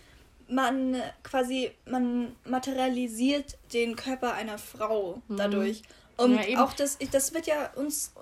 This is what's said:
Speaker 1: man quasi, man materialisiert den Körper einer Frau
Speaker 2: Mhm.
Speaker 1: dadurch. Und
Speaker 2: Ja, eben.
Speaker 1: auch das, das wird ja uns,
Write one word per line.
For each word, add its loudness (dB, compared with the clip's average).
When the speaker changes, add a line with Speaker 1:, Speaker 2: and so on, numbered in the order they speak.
Speaker 1:
man 0
quasi, 0
man 0
materialisiert 0
den 0
Körper -2
einer -6
Frau -2
Speaker 2:
Mhm. -6
Speaker 1:
dadurch. 0
Und 8
Speaker 2:
Ja, 2
eben. 2
Speaker 1:
auch 6
das, -2
das 2
wird -2
ja 0
uns, -4